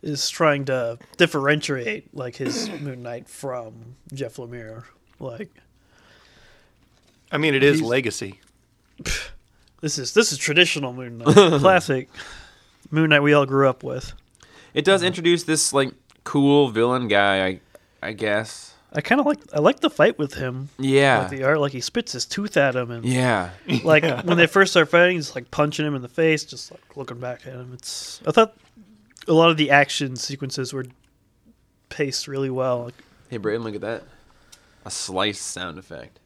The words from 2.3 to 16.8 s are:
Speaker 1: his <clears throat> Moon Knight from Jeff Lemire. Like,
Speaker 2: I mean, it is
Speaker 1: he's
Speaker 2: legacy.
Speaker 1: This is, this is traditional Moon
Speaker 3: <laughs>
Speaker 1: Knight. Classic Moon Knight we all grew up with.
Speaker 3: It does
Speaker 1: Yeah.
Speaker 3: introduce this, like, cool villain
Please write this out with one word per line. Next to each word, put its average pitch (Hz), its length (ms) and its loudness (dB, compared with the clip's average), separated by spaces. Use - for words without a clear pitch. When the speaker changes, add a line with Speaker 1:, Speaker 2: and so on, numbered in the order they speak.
Speaker 1:
his 240 340 -6
<clears throat> 160 100 -12
Moon 131 220 -10
Knight 120 260 -14
from 120 680 -12
Jeff 135 240 -10
Lemire. 117 480 -16
Like, 131 300 -12
Speaker 2:
I 151 80 -2
mean, 151 160 0
it 135 80 2
is 147 180 4
Speaker 1:
he's 110 80 -2
Speaker 2:
legacy. 117 520 -4
Speaker 1:
This 151 180 -6
is, 131 160 -8
this 208 180 2
is 139 60 -8
traditional 147 540 0
Moon 123 260 -14
Speaker 3:
<laughs> 117 60 -14
Speaker 1:
Knight. 147 100 4
Classic 156 480 2
Moon 156 200 2
Knight 147 100 6
we 147 120 4
all 147 140 6
grew 135 220 2
up 127 140 -4
with. 131 300 -10
Speaker 3:
It 156 100 0
does 196 180 4
Speaker 1:
Yeah. 175 60 0
Speaker 3:
introduce 170 360 0
this, 156 280 0
like, 135 200 0
cool 143 440 4
villain 120 400 0